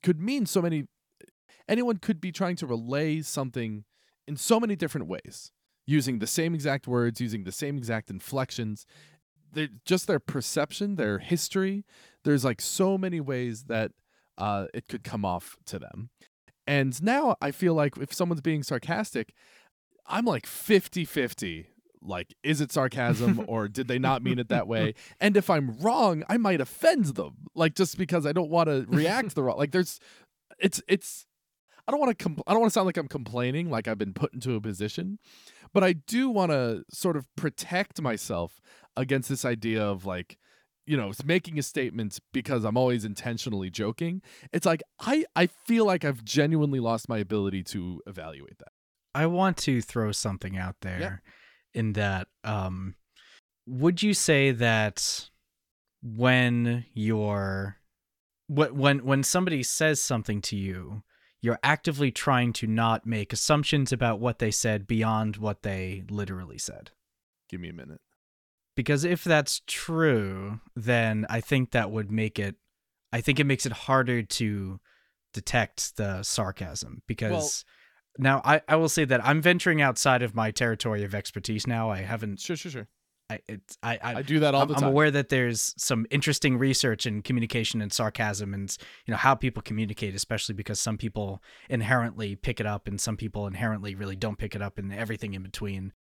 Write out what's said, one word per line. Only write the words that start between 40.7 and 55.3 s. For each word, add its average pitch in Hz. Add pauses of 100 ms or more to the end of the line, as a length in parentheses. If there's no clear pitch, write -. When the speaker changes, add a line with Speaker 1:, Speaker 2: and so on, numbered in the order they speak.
Speaker 1:
you 151
know, 107
s-, 110
making 165
a 139
statement 110 (120)
because 127
I'm 110
always 123
intentionally 107
joking. 170 (320)
It's -
like, 165 (180)
I, 311 (100)
I 175
feel 226
like 185
I've 127
genuinely 147
lost 113
my 117
ability 98
to 90
evaluate 80
that. - (440)
Speaker 2:
I 151
want 180
to 127
throw 110
something 95
out 92 (100)
Speaker 1:
Yeah. 92
Speaker 2:
there 95 (520)
in 110
that, 98 (160)
um, 95 (720)
would 147
you 208
say 139
that 113 (720)